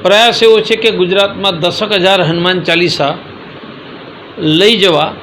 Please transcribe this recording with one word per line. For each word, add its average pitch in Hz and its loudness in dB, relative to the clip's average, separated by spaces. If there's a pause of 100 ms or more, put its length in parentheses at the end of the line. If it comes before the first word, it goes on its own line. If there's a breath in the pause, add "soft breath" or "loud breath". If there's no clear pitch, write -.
પ્રયાસ 226 4
એવો 220 6
છે 220 -2
કે 214 2
ગુજરાતમાં 190 0
દસક 208 -2 (140)
હજાર 190 4 (100)
હનુમાન 175 0
ચાલીસા 165 0 (1500)
લઈ 214 4
જવા 165 2 (120)